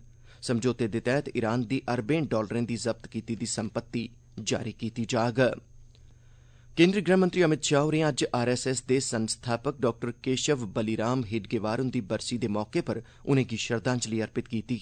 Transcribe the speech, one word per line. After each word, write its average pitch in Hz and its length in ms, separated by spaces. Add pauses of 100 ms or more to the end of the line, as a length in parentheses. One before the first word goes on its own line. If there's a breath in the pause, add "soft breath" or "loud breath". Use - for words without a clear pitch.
(420 soft breath)
समझौते 117 460
दे 110 140
तैह्त 139 320
ईरान 117 320
दी 131 220
अरबें 120 400
डालरें 110 380
दी 117 120
जब्त 113 300
कीती 113 280
दी 113 120
संपत्ति 113 580 (380)
जारी 107 320
कीती 113 320
जाग। 120 360 (1300 soft breath)
केंद्री 190 260
गृह 175 160
मंत्री 180 240
अमित 156 220
शाह 143 180
होरें 156 220
अज्ज 151 220 (100)
आरएसएस 123 500
दे 131 160
संस्थापक 117 800
डाक्टर 120 400
केशव 131 500
बलिराम 113 540
हेडगेवार 107 540
हुंदी 127 280
बरसी 113 300
दे 113 160
मौके 107 280
पर 113 220 (220 loud breath)
उनेंगी 127 320
श्रद्धांजलि 117 640
अर्पित 117 260
कीती 110 340